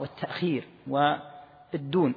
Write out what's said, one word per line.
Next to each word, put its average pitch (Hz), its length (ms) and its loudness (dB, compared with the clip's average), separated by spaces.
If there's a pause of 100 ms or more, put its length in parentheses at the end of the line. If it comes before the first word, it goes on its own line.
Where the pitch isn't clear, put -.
والتأخير 147 680 -4 (180)
والدون، 143 1300 0